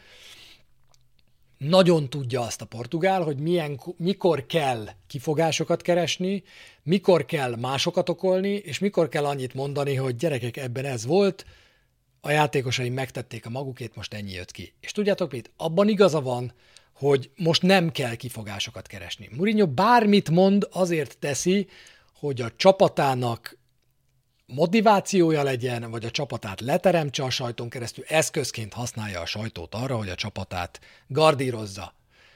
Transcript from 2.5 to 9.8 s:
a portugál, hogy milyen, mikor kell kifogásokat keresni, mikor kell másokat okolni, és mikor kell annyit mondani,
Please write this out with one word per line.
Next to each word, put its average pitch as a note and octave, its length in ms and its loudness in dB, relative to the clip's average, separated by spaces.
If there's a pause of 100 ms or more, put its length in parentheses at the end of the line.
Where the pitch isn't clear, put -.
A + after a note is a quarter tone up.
a A2+ 40 -12
portugál, E3 560 -2
hogy D3+ 160 -2
milyen, D3+ 420 -2 (180)
mikor E3+ 480 0
kell C3 420 -2 (200)
kifogásokat D#3+ 760 -2
keresni, F3+ 600 0 (400)
mikor F3 420 4
kell C3 300 -4
másokat C3+ 540 0
okolni, F#3+ 440 0
és G3+ 260 -6
mikor F#3 300 2
kell D3 160 0
annyit C#3 280 -4
mondani, C#3 420 -2